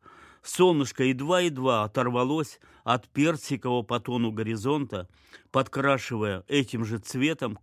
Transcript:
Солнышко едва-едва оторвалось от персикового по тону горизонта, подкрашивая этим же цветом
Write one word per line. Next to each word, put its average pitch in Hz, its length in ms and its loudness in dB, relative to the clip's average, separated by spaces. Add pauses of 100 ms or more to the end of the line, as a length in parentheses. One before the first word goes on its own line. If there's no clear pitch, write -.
(420)
Солнышко 151 640 2
едва-едва 131 800 2
оторвалось 127 760 -2 (240)
от 120 260 0
персикового 135 760 0
по 120 160 -2
тону 120 320 -2
горизонта, 110 760 -4 (440)
подкрашивая 127 960 0
этим 123 380 0
же 113 120 -4
цветом 131 640 -4